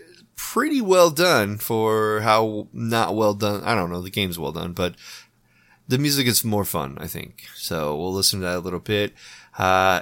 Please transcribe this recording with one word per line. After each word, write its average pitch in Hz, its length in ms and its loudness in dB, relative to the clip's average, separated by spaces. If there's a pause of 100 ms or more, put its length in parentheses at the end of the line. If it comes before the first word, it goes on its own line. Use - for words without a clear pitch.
(360)
pretty 277 440 -2
well 185 300 6
done 131 480 2
for 110 600 0
how 107 520 2
not 113 440 -2
well 107 180 2
done. 104 300 -2
I 110 100 0
don't 87 160 0
know. 90 100 -6
The 92 80 -10
game's 92 300 -4
well 78 140 -6
done, 85 200 -8
but 90 220 -2 (920)
the 127 100 2
music 139 300 0
is 113 160 2
more 104 200 0
fun, 73 340 -6
I 80 100 -12
think. - 340 -14 (140)
So 76 400 -4
we'll 90 180 -4
listen 98 260 0
to 90 60 -6
that 90 120 -2
a - 20 -8
little 90 180 -6
bit. 104 360 -4 (440)
Uh, 92 440 2